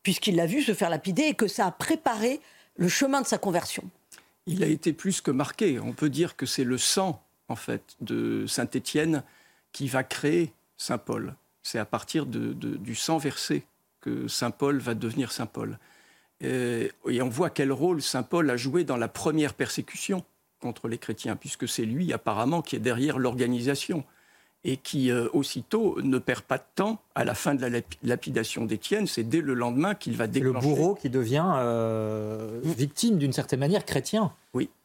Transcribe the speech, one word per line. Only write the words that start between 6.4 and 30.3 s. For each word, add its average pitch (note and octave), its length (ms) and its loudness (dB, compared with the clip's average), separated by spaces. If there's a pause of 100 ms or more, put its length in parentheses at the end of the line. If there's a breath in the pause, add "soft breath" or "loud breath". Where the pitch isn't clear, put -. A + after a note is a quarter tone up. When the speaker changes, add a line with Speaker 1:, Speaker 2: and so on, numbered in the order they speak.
Speaker 2:
c'est C3 200 0
le B2 120 0
sang, F#3 440 2 (260)
en B2 80 -4
fait, - 460 -8
de A2+ 440 -2
Saint A#2+ 280 -2
Étienne D3+ 500 0 (480 soft breath)
qui C#3 160 -6
va C3 160 0
créer D#3+ 480 0 (260)
Saint - 200 -4
Paul. A2+ 380 -6 (260)
C'est - 180 -6
à G#2 60 -2
partir C#3+ 400 -2
de, A#2 280 -4
de, A#2 220 -6
du A2+ 200 -8
sang D#3+ 220 0
versé D3 460 -2 (380)
que B2 260 -4
Saint A#2+ 240 -2
Paul C#3+ 280 0
va A#2+ 160 -2
devenir A#2 360 -2
Saint B2 140 -6
Paul. A2 340 -8 (640 soft breath)
Et, B2 500 -2 (160)
et B2 140 2
on B2 80 0
voit D3+ 200 0
quel C3+ 220 0
rôle D3+ 300 2
Saint C3 220 -2
Paul E3 260 2
a B2 80 2
joué C3+ 260 0
dans C3+ 140 0
la A2+ 100 0
première D3+ 460 0
persécution - 720 -4 (340)
contre A#2+ 280 -6
les A2+ 100 -2
chrétiens, A2 380 -4
puisque - 320 -8
c'est - 180 -2
lui D3 260 0
apparemment A#2 500 0
qui - 140 -6
est A#2 40 -4
derrière B2+ 400 0
l'organisation B2+ 840 0 (600 soft breath)
et C3 120 0
qui, C3 340 0
euh, A#2+ 220 2
aussitôt, D3 680 0
ne C3 180 4
perd A#2+ 240 -2
pas B2+ 140 0
de - 60 -8 (100)
temps. G#3+ 280 0 (140)
À - 100 2
la A#2 80 0
fin C#3+ 200 0
de C3 80 0
la B2+ 80 0
lapi-, A#2+ 320 -4
lapidation A#2+ 600 -2
d'Étienne, F#3+ 440 0
c'est - 160 -2
dès C#3+ 180 2
le C#3 140 0
lendemain B2 380 2
qu'il A#2 220 -4
va A#2 80 0
Speaker 3:
C'est A2+ 160 0